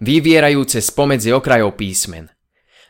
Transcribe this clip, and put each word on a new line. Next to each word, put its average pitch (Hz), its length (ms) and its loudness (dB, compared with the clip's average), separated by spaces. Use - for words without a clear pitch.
vyvierajúce 147 800 2
spomedzi 135 480 -2
okrajov 120 480 0
písmen. 90 560 -8